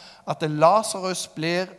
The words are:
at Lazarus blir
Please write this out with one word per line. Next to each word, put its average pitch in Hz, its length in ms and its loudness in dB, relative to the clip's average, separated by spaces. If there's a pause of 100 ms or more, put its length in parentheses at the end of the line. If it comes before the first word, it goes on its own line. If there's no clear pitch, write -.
(260)
at - 220 -6
Lazarus 185 840 2
blir 175 320 -2 (120)